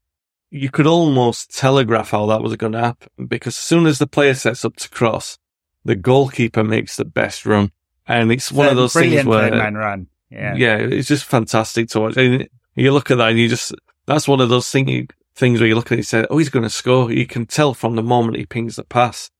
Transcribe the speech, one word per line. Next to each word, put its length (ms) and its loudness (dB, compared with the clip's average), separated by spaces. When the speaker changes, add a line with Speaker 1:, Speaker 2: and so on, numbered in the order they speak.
Speaker 1:
you 180 -8
could 180 0
almost 680 0
telegraph 560 0
how 160 0
that 140 0
was 140 -4
gonna 240 -6
happen, 480 -6
because 280 -6
as 20 -10
soon 300 2
as 120 2
the 80 0
player 260 2
sets 300 -4
up 140 -4
to 120 -12
cross, 480 -2
the 120 -2
goalkeeper 680 0
makes 320 -4
the 100 -4
best 400 -4
run. 260 2
And 240 2
it's 200 -4
one 160 2
of 60 4
Speaker 2:
Third, 40 2
Speaker 1:
those 160 2
things 120 2
Speaker 2:
brilliant 240 2
Speaker 1:
where 200 2
Speaker 2:
third 80 0
man 180 -2
run. 320 -6
Yeah. 260 -8
Speaker 1:
Yeah, 220 2
it's 300 -2
just 180 0
fantastic 640 -2
to 120 -2
watch. 160 -2
And 300 2
you 180 2
look 160 0
at 80 4
that 120 2
and 100 2
you 100 4
just, 240 -4
that's 220 0
one 140 4
of 80 2
those 200 2
thing, 400 -2
things 240 2
where 80 4
you 80 4
look 120 -2
at 60 -2
it 40 0
and 80 -6
say, 240 0
"Oh, 80 0
he's 120 2
gonna 200 0
score." 420 0
You 140 0
can 220 -8
tell 260 0
from 220 -4
the 80 -2
moment 340 0
he 80 -8
pings 300 -8
the 80 -12
pass. 560 -2